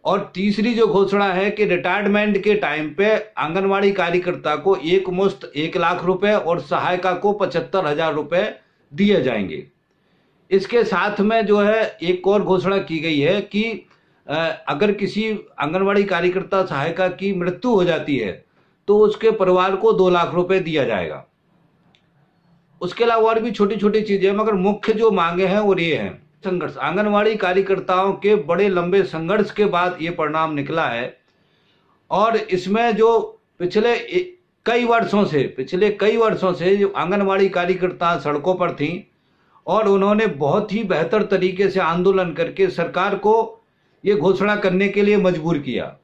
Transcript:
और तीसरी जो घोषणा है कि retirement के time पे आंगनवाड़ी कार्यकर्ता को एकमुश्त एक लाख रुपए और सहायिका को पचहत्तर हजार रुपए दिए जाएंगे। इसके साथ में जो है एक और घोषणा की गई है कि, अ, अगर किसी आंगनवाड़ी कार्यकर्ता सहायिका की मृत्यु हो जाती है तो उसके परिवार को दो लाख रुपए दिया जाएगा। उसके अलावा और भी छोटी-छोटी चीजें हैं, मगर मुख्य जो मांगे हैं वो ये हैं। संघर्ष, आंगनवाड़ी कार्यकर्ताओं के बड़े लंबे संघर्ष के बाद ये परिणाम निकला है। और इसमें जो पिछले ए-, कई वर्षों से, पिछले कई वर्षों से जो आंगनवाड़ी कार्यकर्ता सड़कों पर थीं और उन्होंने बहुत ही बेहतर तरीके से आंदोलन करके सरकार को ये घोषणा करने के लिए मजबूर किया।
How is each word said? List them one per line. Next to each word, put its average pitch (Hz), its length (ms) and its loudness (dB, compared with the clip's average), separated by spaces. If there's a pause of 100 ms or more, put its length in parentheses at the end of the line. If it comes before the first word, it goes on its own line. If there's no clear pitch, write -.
और 190 300 -2
तीसरी 208 400 0
जो 226 120 2
घोषणा 202 380 2
है 190 260 0
कि 208 140 0
retirement 202 800 0
के 208 100 4
time 151 400 -2
पे 208 440 0
आंगनवाड़ी 196 540 0
कार्यकर्ता 170 640 -2
को 185 200 0
एकमुश्त 185 800 -2
एक 156 200 -4
लाख 170 280 -2
रुपए 185 280 0
और 170 280 0
सहायिका 180 520 -2
को 196 200 0
पचहत्तर 180 540 -2
हजार 151 280 -2
रुपए 160 460 -2 (340)
दिए 196 280 4
जाएंगे। 101 440 -4 (840)
इसके 196 340 2
साथ 202 360 -2
में 220 260 2
जो 208 120 4
है 208 440 0
एक 180 260 0
और 202 140 2
घोषणा 180 360 0
की 165 200 -4
गई 156 220 0
है 180 200 2
कि, 214 480 -4 (400)
अ, 156 400 -4
अगर 147 240 0
किसी 208 460 -4 (220)
आंगनवाड़ी 196 440 0
कार्यकर्ता 180 600 0
सहायिका 170 440 -2
की 190 260 -4
मृत्यु 175 360 -4
हो 190 140 4
जाती 151 320 -2
है 98 280 -6 (440)
तो 208 100 6
उसके 214 320 4
परिवार 190 460 2
को 220 160 2
दो 185 180 4
लाख 170 240 2
रुपए 180 260 2
दिया 156 240 -2
जाएगा। 92 400 -4 (1600)
उसके 180 240 -2
अलावा 226 260 4
और 226 100 2
भी 233 100 -4
छोटी-छोटी 208 500 0
चीजें 196 300 0
हैं, 202 60 -2
मगर 214 160 0
मुख्य 202 400 0
जो 220 180 4
मांगे 175 360 0
हैं 190 120 2
वो 202 180 2
ये 165 200 0
हैं। 104 260 -6 (220)
संघर्ष, 156 320 -4
आंगनवाड़ी 208 600 0
कार्यकर्ताओं 190 760 0
के 202 220 2
बड़े 175 340 0
लंबे 180 340 0
संघर्ष 185 480 -2
के 208 140 0
बाद 175 360 0
ये 165 100 -4
परिणाम 160 420 -2
निकला 147 340 -2
है। 120 340 -6 (880)
और 214 260 2
इसमें 208 600 0
जो 220 440 2 (180)
पिछले 214 340 0
ए-, - 460 -4 (280)
कई 240 180 0
वर्षों 214 400 2
से, 143 320 -2
पिछले 180 340 0
कई 208 260 0
वर्षों 190 360 0
से 180 240 0
जो 196 200 0
आंगनवाड़ी 196 520 0
कार्यकर्ता 175 680 -2
सड़कों 147 360 -2
पर 180 180 -2
थीं 165 440 -8 (500)
और 202 220 0
उन्होंने 202 380 4
बहुत 160 460 -2
ही 220 120 -2
बेहतर 175 380 0
तरीके 185 480 0
से 190 100 -2
आंदोलन 175 520 2
करके 170 380 -2
सरकार 175 440 -2
को 214 500 0 (400)
ये 196 100 2
घोषणा 190 420 2
करने 196 320 0
के 202 140 0
लिए 208 140 4
मजबूर 170 420 0
किया। 110 460 -6